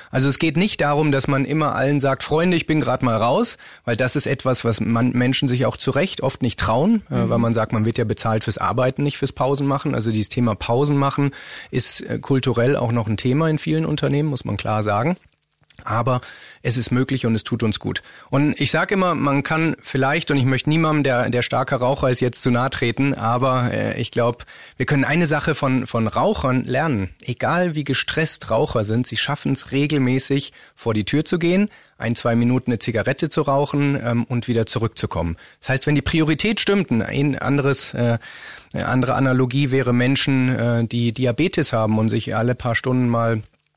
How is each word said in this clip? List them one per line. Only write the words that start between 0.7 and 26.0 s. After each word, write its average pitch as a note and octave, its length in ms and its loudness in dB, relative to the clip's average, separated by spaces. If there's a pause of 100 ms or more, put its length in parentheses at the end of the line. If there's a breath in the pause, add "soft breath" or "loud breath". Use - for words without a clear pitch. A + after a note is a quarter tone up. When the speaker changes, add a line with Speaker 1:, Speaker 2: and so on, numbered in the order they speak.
Speaker 1:
darum, D3 300 2
dass C3+ 160 0
man C#3 180 0
immer D3 300 0
allen C#3 240 2
sagt, C3+ 240 0
"Freunde, E3+ 340 2
ich D3+ 80 -4
bin D#3 160 2
grad B2 220 0
mal A#2 140 2
raus", C#3 420 0 (260 loud breath)
weil A#2+ 120 0
das B2+ 180 0
ist D3 100 0
etwas, C3 400 0
was A2+ 160 0
man, A#2 300 2
Menschen B2+ 360 2
sich B2 200 2
auch A#2+ 100 -4
zu - 140 -2
Recht D#3+ 300 -2
oft - 200 -4
nicht A#2+ 180 0
trauen, E3+ 520 2
äh, C3 60 0
Speaker 2:
Mhm. A#2 120 0
Speaker 1:
weil A#2 100 2
man A#2 140 2
sagt, A2 180 0
man G#2+ 140 2
wird A2+ 140 0
ja A#2 60 0
bezahlt A2 400 -2
fürs G#2+ 120 -4
Arbeiten, B2+ 460 0
nicht C#3+ 160 -2
fürs C3+ 140 -2
Pausen C#3 340 0
machen. C#3 260 0
Also A#2 160 -2
dieses G#2+ 200 0
Thema A#2+ 260 0
Pausen C#3+ 420 2
machen C#3 340 0 (380 loud breath)
ist, - 320 -2
äh, A#2 160 -6
kulturell B2+ 580 2
auch A#2 180 0
noch A2+ 140 0
ein G#2+ 100 0
Thema C#3+ 300 2
in D#3 120 0
vielen D#3+ 260 -2
Unternehmen, D3+ 440 0
muss C3+ 160 -2
man G#2 120 -4
klar G#2+ 240 -2
sagen. G#2+ 360 0 (680)
Aber B2 340 0 (420 loud breath)
es A#2+ 140 -2
ist B2 160 -2
möglich B2+ 340 0
und A2+ 100 2
es G#2 100 -2
tut A2+ 180 -4
uns G#2+ 160 0
gut. - 240 -6 (260 loud breath)
Und C#3+ 300 2
ich C#3+ 100 0
sag F3 220 0
immer, F#3 240 2
man C#3 280 0
kann D#3+ 380 0
vielleicht, C#3 480 0
und D3 60 2
ich C3+ 80 2
möchte C3 260 0
niemandem, D#3 360 2
der, B2 240 2
der A#2+ 120 0
starker B2+ 360 -2
Raucher C3 320 0
ist, B2 100 0
jetzt B2 240 0
zu C3 80 2
nahe B2 180 2
treten, C3 440 0
aber, B2 580 0
äh, G#2+ 260 -2
ich - 140 -6
glaub, A#2+ 320 0 (320 loud breath)
wir C3 100 -4
können C#3 200 2
eine E3 200 2
Sache D3 300 0
von, C3 320 0
von A2+ 200 0